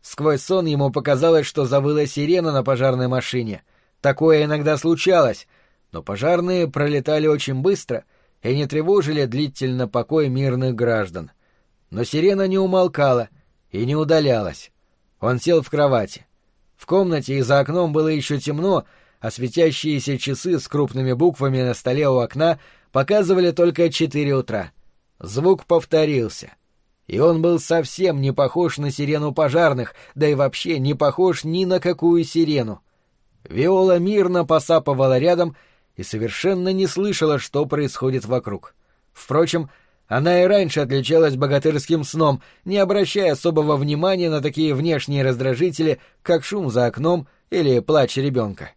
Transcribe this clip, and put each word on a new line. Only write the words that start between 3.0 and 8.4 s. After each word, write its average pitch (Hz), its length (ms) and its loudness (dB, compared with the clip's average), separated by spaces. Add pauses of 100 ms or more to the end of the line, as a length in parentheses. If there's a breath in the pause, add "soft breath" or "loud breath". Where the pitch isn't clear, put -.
машине. 123 560 -4 (380)
Такое 151 420 4
иногда 151 340 0
случалось, 160 720 2 (460)
но 82 100 -12
пожарные 175 640 -2
пролетали 147 600 -2
очень 139 340 -2
быстро 180 420 -2 (380)